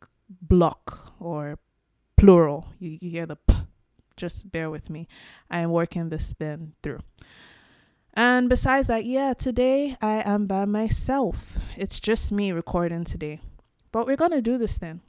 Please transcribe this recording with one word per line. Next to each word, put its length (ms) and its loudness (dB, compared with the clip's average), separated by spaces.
block 920 0
or 400 -8
plural. 540 8
You, 220 -12
you 80 -10
hear 160 -6
the 100 -10
p 180 4
just 360 -10
bear 180 -6
with 200 -12
me. 180 -12
I 100 -4
am 120 0
working 380 -2
this 240 -6
thing 400 -10
through. 160 -8
And 340 4
besides 400 2
that, 180 -2
yeah, 280 0
today 680 0
I 220 0
am 220 0
by 200 -2
myself. 920 -2
It's 240 -8
just 320 -2
me 200 -2
recording 520 -4
today. 380 -10
But 140 -2
we're 100 0
gonna 260 2
do 160 0
this 200 -4
thing. 320 -10